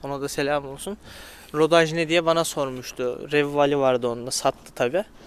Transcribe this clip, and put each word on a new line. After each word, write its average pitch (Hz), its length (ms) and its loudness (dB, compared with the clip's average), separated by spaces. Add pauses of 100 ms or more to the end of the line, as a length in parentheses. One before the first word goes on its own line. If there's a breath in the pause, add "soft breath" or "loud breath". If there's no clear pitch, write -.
Ona 139 180 -6
da 139 60 -4
selam 143 400 -2
olsun. 139 300 -10 (560 loud breath)
Rodaj 160 400 4
ne 165 160 0
diye 165 160 2
bana 165 180 4
sormuştu. 127 880 -6
Revivali 143 460 2
vardı 127 300 2
onda. 120 240 -6
Sattı - 440 -2
tabii. 139 280 0 (240 loud breath)